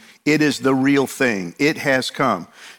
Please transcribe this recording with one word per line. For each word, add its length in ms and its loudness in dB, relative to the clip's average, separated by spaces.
It 160 2
is 160 2
the 160 0
real 320 2
thing. 540 -4
It 180 0
has 320 0
come. 380 -2